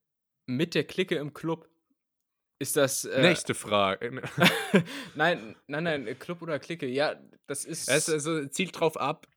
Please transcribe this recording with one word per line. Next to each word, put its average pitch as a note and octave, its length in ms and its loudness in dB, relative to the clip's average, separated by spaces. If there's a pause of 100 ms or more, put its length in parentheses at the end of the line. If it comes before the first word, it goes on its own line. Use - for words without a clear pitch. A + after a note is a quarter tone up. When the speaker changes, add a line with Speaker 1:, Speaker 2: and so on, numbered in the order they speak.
(480)
Speaker 1:
Mit C#3 280 -2
der D3+ 80 4
Clique F#3+ 320 -2
im C#3+ 180 -6
Club. D#3+ 340 -6 (920)
Ist C3+ 180 -2
das, C#3 280 2
äh A2+ 180 2
Speaker 2:
Nächste E3 320 4
Frage. G#2 680 0
<laughs> - 160 -8
Speaker 1:
<laughs> - 760 2
Nein, C#3+ 400 0 (100)
nein, D3 180 -4
nein, D3+ 240 -2
äh, B2+ 60 -6
Club E3+ 300 -10
oder D#3+ 160 -4
Clique, E3+ 260 -8
ja, C3 300 0 (320)
das - 180 -6
ist - 240 -8
Speaker 2:
Es, D3 180 4
also, D#3 380 0
zielt E3+ 340 -4
drauf D#3+ 180 2
ab, C#3+ 280 -2 (120)